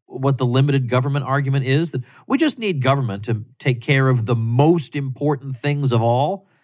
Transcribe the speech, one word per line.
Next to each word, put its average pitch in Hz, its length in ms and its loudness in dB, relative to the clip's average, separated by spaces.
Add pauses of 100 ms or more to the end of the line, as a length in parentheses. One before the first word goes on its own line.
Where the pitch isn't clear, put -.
what 135 320 -2
the 127 80 0
limited 135 420 2
government 131 380 -2
argument 135 400 -2
is, 151 240 0
that 127 120 -6 (240)
we 269 120 0
just 311 200 0
need 185 240 -2
government 123 420 0
to 107 200 -4 (140)
take 123 220 -2
care 135 280 2
of 120 180 2
the 120 80 0
most 139 640 2
important 139 580 -4
things 143 380 -2
of 113 100 2
all. 135 460 0 (160)